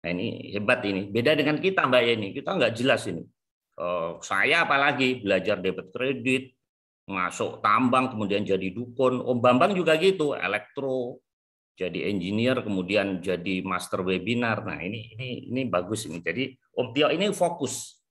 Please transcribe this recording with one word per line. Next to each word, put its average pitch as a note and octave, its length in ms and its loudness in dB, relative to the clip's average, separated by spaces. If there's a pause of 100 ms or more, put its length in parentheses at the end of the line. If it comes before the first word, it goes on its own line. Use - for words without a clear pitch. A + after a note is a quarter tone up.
Nah, F2 100 -2
ini - 380 -6
hebat G#2 320 2
ini. G2+ 240 -2
Beda A#2+ 240 4
dengan D3 240 2
kita, F#3 260 0
Mbak B2+ 220 4
Yeni. G#2+ 240 0
Kita D3 240 -4
nggak A#2+ 240 2
jelas B2 320 4
ini. E2 160 -8 (540)
Eh, E2+ 320 -2 (120)
saya C3 400 2
apalagi C3 600 2
belajar F#2+ 360 2
debit F#2 320 -4
kredit, C3 640 -2 (480)
masuk F#2 560 -4
tambang, A#2+ 520 4
kemudian G#2 320 -2
jadi F#2+ 280 0
dukun. B2 480 0
Om A#2+ 200 0
Bambang C3 360 4
juga D#3+ 240 4
gitu, E3+ 360 4
elektro, C3 840 -4 (560)
jadi F2+ 360 -2
engineer, A2 520 0
kemudian G2 560 0
jadi F2+ 400 -2
master F#2 400 -4
webinar. G#2 640 0
Nah, D#2 160 -8
ini, A2 360 -8
ini, B2+ 360 -10
ini B2+ 160 -2
bagus F2+ 400 -2
ini. E2+ 160 -8
Jadi A2 320 -4 (240)
Om A#2+ 160 -4
Tio C#3+ 160 4
ini F#3+ 200 0
fokus. - 680 -4 (100)